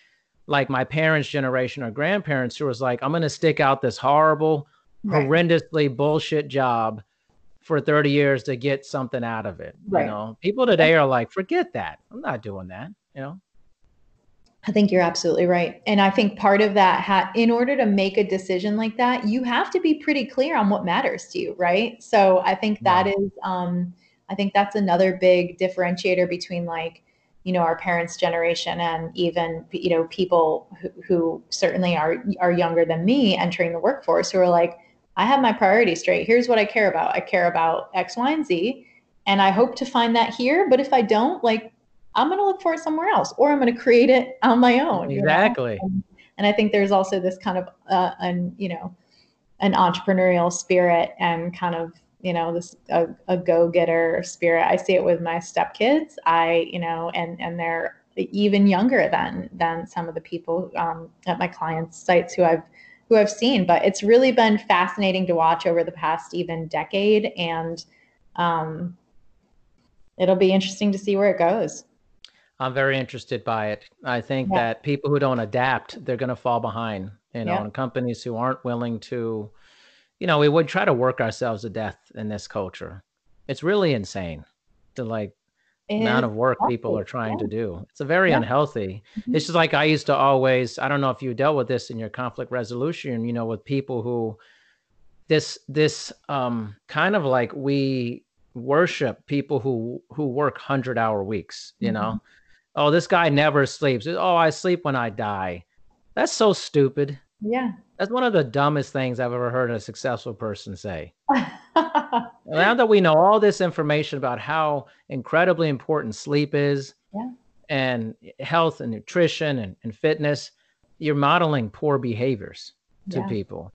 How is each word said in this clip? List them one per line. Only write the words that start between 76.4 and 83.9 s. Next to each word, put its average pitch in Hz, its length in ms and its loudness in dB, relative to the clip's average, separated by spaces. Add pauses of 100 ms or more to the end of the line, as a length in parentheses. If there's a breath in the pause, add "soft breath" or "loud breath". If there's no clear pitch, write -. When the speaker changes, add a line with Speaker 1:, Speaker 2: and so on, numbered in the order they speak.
Speaker 1:
behind, 110 500 -8 (240)
you 117 100 -8
know, 170 100 -4
Speaker 2:
Yeah. 95 100 -4
Speaker 1:
and 104 100 -12
companies 123 480 -6
who 120 140 -8
aren't 127 280 -4
willing 120 360 -4
to, 113 500 -8 (720 soft breath)
you 180 80 -6
know, 156 100 4
we 147 100 6
would 151 200 4
try 190 160 -2
to 170 80 4
work 127 280 0
ourselves 113 420 -4
to 113 80 -10
death 107 280 -8 (160)
in 107 140 -8
this 104 180 -10
culture. 95 560 -10 (460)
It's 139 160 -8
really 185 300 2